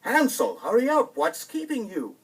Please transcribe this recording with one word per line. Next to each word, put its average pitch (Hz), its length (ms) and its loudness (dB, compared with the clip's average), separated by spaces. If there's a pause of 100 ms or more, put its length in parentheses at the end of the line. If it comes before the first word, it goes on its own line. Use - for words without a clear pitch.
Hansel, 262 580 2
hurry 233 300 2
up! 294 280 2
What's - 280 -2
keeping 302 440 -6
you? 151 360 -6